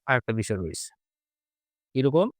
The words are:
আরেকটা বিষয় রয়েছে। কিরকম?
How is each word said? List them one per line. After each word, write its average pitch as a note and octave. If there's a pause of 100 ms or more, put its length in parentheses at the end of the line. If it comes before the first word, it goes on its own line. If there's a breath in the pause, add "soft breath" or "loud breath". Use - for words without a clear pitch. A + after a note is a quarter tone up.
আরেকটা B2+
বিষয় A2
রয়েছে। D#2+ (1080)
কিরকম? C#3 (140)